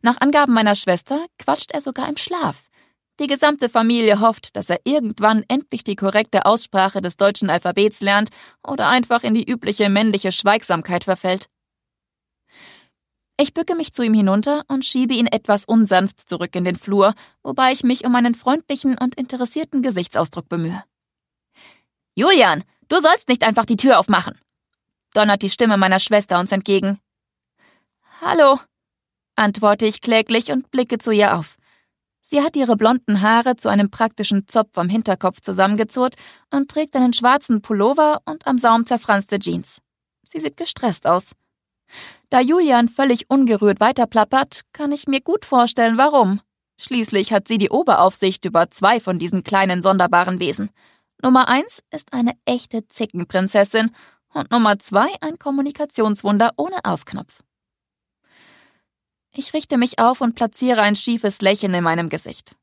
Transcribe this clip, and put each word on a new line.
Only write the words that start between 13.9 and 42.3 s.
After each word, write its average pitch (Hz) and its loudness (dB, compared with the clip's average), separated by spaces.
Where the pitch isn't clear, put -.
zu - -6
ihm 226 2
hinunter 214 0
und 269 -4
schiebe 254 -2
ihn 240 0
etwas - 0
unsanft 196 0
zurück 175 -8
in 180 -4
den 180 -2
Flur, 202 2
wobei 262 0
ich 269 -4
mich 247 -2
um 247 0
einen 240 2
freundlichen 277 -2
und 254 -4
interessierten 262 -6
Gesichtsausdruck 180 -4
bemühe. 175 -6
"Julian, 220 4
du 359 2
sollst 320 2
nicht 247 0
einfach 220 0
die 233 -2
Tür 254 4
aufmachen", - 0
donnert 208 2
die 196 -4
Stimme 220 2
meiner 190 2
Schwester 202 0
uns 185 -2
entgegen. 196 -2
"Hallo", 285 4
antworte 208 2
ich 214 -4
kläglich 226 0
und 262 -4
blicke 247 -2
zu - -6
ihr 208 4
auf. 160 -10
Sie 285 -2
hat 285 -2
ihre 240 2
blonden 214 0
Haare 233 2
zu - -4
einem 202 2
praktischen 208 -2
Zopf - -2
vom 175 -2
Hinterkopf 190 -2
zusammengezurrt 214 -2
und 277 -2
trägt 302 -4
einen 254 2
schwarzen 247 0
Pullover 285 0
und 311 -10
am 262 0
Saum 233 2
zerfranste 202 -2
Jeans. 175 -8
Sie - -14
sieht 302 -8
gestresst - -6
aus. 175 0